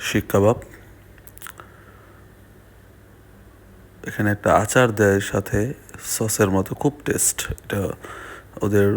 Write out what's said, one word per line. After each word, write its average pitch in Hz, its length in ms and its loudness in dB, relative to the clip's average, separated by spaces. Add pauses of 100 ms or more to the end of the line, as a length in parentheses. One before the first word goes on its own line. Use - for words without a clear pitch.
শিক 104 220 -2
কাবাব। 107 280 4 (3500)
এখানে - 320 -4
একটা 101 140 0 (140)
আচার 127 240 4 (120)
দেয় 101 200 6 (120)
সাথে - 280 -2 (540)
সসের 107 420 0
মতো, 92 160 0 (100)
খুব 147 120 0 (100)
টেস্ট। - 340 0 (180)
এটা - 260 -6 (800)
ওদের 101 360 4